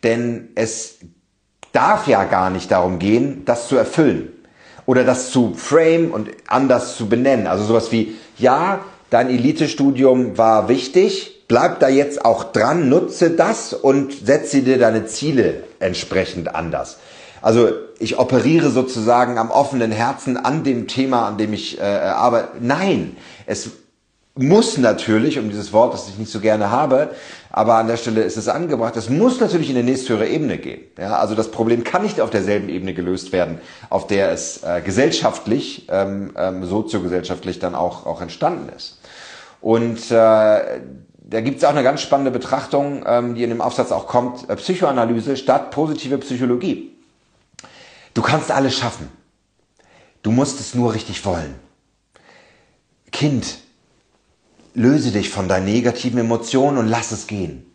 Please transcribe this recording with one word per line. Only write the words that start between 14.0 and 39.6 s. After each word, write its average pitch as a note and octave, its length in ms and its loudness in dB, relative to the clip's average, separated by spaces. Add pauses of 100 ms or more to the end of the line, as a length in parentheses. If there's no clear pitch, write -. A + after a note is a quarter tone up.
setze C3+ 480 2
dir C3 160 4
deine A2 260 4
Ziele B2+ 600 -2 (160)
entsprechend F2+ 760 -4
anders. D#2+ 420 -6 (460)
Also A2+ 260 6 (300)
ich A2+ 200 -4
operiere C3 520 4
sozusagen B2 680 2
am A2+ 140 -2
offenen B2 420 0
Herzen A#2+ 460 -4
an D#3 260 -2
dem A#2+ 240 -2
Thema, B2+ 400 0
an G#2 80 -8
dem G#2+ 160 -2
ich, - 260 -8
äh, - 40 -6
arbeite. G2+ 680 0 (120)
Nein, C3+ 580 -2 (260)
es - 240 -8 (680)
muss E3 420 2
natürlich, A2+ 600 2
um A2 100 -4
dieses G2+ 240 -10
Wort, A#2 200 4
das - 160 -10
ich G2 80 -16
nicht G#2+ 140 -8
so G#2+ 100 -8
gerne G#2+ 300 2
habe, C#3 400 2 (400)
aber A2 240 2
an A2+ 140 2
der A2+ 80 0
Stelle A2+ 260 -2
ist F#2+ 140 -2
es G#2 120 -6
angebracht, A#2 480 -2
es G#2+ 140 -6
muss A3 300 2
natürlich E3 300 0
in C3 60 0
eine B2 80 0
nächsthöhere B2 440 0
Ebene B2 300 -2
gehen. - 240 -14 (160)
Ja, G2 180 -4
also G2+ 180 0
das A2+ 160 -2
Problem A#2 320 0
kann F#3 200 -2
nicht G#3 180 -4
auf A2 100 -2
derselben G2+ 380 -2
Ebene F2+ 260 -8
gelöst F2+ 380 -6
werden, E2 280 -2 (300)
auf - 160 -2
der G2 240 0
es, - 320 -8
äh, F2 200 -4
gesellschaftlich, A#2+ 1080 -2
ähm, G2 460 -4
ähm, F2+ 280 -4
soziogesellschaftlich F2+ 960 -4
dann F2 160 -6
auch, F2 320 -4
auch E2+ 140 -8
entstanden F2+ 540 -6
ist. - 240 -20 (600)